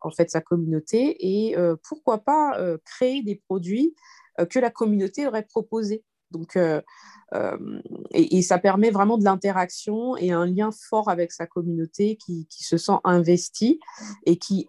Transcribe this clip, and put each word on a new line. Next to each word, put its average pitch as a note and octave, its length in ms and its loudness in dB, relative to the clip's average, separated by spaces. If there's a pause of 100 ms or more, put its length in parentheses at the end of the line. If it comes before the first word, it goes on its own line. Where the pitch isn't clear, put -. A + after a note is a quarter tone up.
en D#3+ 80 -6
fait, E3+ 200 0
sa D#3+ 120 -2
communauté E3+ 720 0 (300)
et, - 100 -2
euh, E3+ 200 2 (120)
pourquoi B3+ 300 -2
pas, D4 400 0
euh, F3 260 -2
créer B3+ 380 -2
des G3+ 140 -4
produits, G3+ 580 -2 (440)
euh, F3 60 2
que G#3 140 -2
la A#3+ 120 2
communauté G#3+ 560 0
aurait A3 180 -4
proposés. A3 600 -4 (260)
Donc, E3 260 -10
euh, E3 260 2 (520)
euh, - 460 -6 (320)
et, E3+ 260 4
et F3+ 40 4
ça F3+ 160 2
permet G3+ 320 4
vraiment G3+ 280 4
de G3+ 60 4
l'interaction G3 920 -2
et F3+ 140 0
un E3+ 140 2
lien G3+ 240 0
fort G#3+ 380 -4
avec E3+ 240 0
sa E3 140 -10
communauté F3 680 -2
qui, E3 320 -10
qui - 140 -20
se - 140 -2
sent G3 280 2
investie F3+ 760 2 (460)
et - 100 6
qui - 320 -4